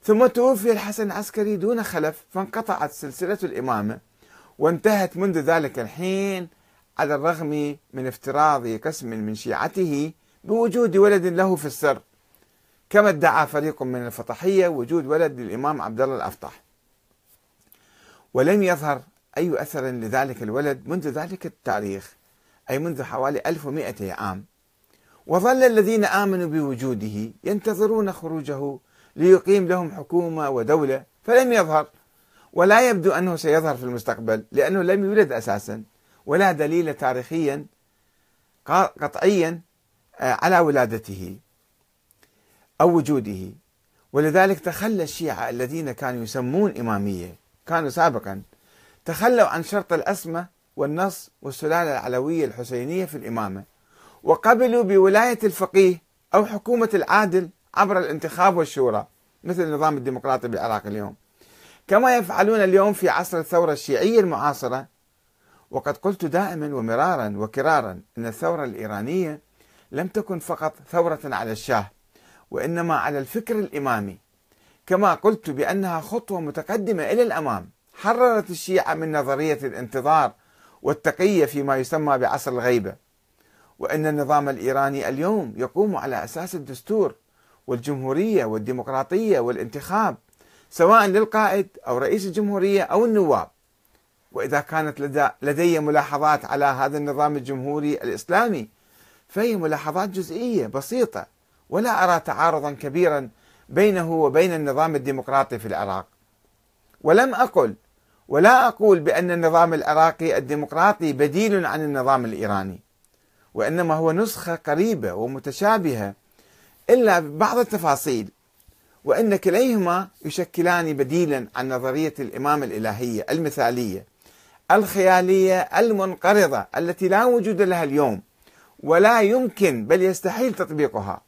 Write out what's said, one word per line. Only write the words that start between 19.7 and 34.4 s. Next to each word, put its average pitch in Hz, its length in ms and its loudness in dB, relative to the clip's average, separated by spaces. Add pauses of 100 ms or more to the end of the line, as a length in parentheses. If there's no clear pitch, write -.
لذلك 127 580 -4
الولد 131 440 -4
منذ 156 220 -6
ذلك 165 380 -10
التاريخ، 101 720 -8 (540)
أي 131 80 -2
منذ 151 240 -6
حوالي 131 440 -4
ألف 151 200 -6
ومائتي 107 460 -8
عام. 98 320 -8 (840)
وظل 240 360 2
الذين 220 420 6
آمنوا 190 440 0
بوجوده 117 800 -4 (140)
ينتظرون 208 680 0
خروجه 143 680 -8 (380)
ليقيم 185 520 4
لهم 180 220 -2
حكومة 160 600 -4
ودولة، 135 540 0 (180)
فلم 247 300 4
يظهر، 160 340 2 (680)
ولا 214 380 6
يبدو 185 220 2
أنه 175 240 0
سيظهر 156 400 2
في 123 80 -12
المستقبل، 113 680 -2